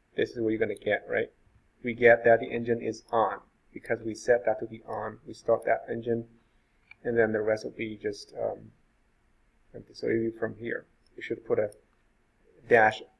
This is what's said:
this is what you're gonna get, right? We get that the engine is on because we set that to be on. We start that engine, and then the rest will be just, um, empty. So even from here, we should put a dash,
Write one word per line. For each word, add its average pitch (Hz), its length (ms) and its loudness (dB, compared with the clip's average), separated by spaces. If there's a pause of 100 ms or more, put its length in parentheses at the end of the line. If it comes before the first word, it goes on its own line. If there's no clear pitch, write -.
(160)
this - 160 -2
is 120 80 -10
what 110 100 0
you're 110 100 -2
gonna 104 160 -2
get, - 340 -2
right? 110 220 -2 (520)
We 120 100 -4
get 117 300 6
that 113 160 6
the 127 100 -6
engine 117 320 -2
is 113 300 -6
on 104 300 0 (320)
because 113 300 -6
we 110 120 -6
set 120 300 2
that 110 160 0
to 117 40 -8
be 113 220 -14
on. 110 400 -8
We 113 60 -16
start - 320 0
that 113 260 -2
engine, 117 340 -4 (760)
and 117 140 -2
then 110 160 4
the 107 80 -2
rest 107 240 -2
will 123 60 -8
be 110 300 -10
just, 101 400 -8
um, 107 300 -6 (1040)
empty. 110 180 -20
So - 140 -6
even 113 320 0
from 110 160 -4
here, 113 300 -8 (300)
we 117 60 -16
should - 240 -8
put - 140 0
a - 120 0 (1000)
dash, 110 340 6 (160)